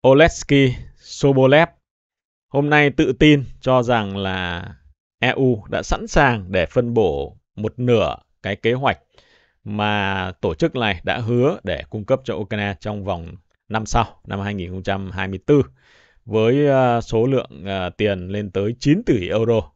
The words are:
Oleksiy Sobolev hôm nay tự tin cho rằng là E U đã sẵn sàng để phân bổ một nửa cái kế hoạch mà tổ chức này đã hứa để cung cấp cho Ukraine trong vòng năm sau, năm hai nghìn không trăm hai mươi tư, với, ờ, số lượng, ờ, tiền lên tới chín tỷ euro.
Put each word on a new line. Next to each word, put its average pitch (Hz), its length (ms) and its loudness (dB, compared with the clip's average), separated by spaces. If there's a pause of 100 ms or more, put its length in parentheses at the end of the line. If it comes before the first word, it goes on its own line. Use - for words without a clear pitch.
Oleksiy 139 640 4 (220)
Sobolev 139 720 4 (800)
hôm 143 220 0
nay 147 200 4
tự 135 220 0
tin 147 320 4 (160)
cho 127 220 2
rằng 110 340 0
là 92 520 -6 (500)
E 123 120 0
U 123 400 0
đã 92 120 -4
sẵn - 240 -4
sàng 117 460 0
để 90 140 2
phân 120 280 -2
bổ 78 420 0 (200)
một 107 220 -8
nửa 110 380 2 (260)
cái 101 140 -4
kế 113 160 0
hoạch 127 260 -2 (680)
mà 101 760 -4
tổ 90 140 -2
chức 160 220 -2
này 107 280 -2
đã 95 140 -2
hứa 120 460 0
để 85 260 -6
cung 107 140 -10
cấp 131 200 0
cho 110 100 -8
Ukraine 101 460 -6
trong 104 240 -10
vòng 87 320 -8 (320)
năm 110 180 -6
sau, - 400 -2
năm 98 140 -6
hai 104 140 -6
nghìn 90 160 -8
không 92 120 -10
trăm 95 280 -6
hai 95 180 -8
mươi 95 180 -8
tư, 147 160 4 (600)
với, 117 420 2
ờ, 127 340 2
số 113 260 0
lượng, 120 400 -4
ờ, 95 240 -4
tiền 95 380 -2
lên 104 220 -6
tới 101 300 -2
chín 165 260 2
tỷ 95 220 0
euro. 110 320 0 (160)